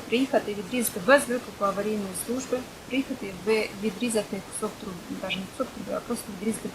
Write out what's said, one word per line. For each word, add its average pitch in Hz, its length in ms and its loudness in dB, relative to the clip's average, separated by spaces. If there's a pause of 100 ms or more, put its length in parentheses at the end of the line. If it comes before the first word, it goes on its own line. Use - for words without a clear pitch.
приїхати, 226 460 4
відрізати 208 520 -2
без 269 220 10
виклику 240 360 -2
аварійної 202 500 0 (120)
служби, 247 320 0 (300)
приїхати, 254 440 -2 (140)
ви-, 220 220 4 (140)
відрізати 220 580 0 (120)
кусок 214 180 -2 (100)
труби, 185 160 -8 (260)
навіть 190 140 -2
не 190 60 -2 (140)
кусок 254 180 -2
труби, 202 220 -4
а - 40 -2
просто - 240 -4 (160)
відрізати 214 340 0